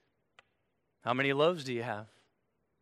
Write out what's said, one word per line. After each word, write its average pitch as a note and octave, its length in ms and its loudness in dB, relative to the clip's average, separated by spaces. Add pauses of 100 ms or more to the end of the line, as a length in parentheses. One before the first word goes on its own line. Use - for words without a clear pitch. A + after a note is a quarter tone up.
(1040)
"How A#2+ 120 0
many C#3 180 2
loaves D#3 300 2
do C3 100 -6
you A#2 120 -4
have?" A2 240 -8 (720)